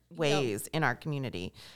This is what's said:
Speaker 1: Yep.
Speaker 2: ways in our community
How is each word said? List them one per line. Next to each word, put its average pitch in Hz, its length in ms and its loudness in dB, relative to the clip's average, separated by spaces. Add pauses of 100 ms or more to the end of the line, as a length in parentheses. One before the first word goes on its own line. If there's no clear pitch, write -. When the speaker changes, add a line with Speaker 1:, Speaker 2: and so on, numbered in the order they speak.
(100)
Speaker 1:
Yep. 165 80 -16
Speaker 2:
ways 143 500 2
in 160 160 0
our 123 100 4
community 131 580 -4 (240)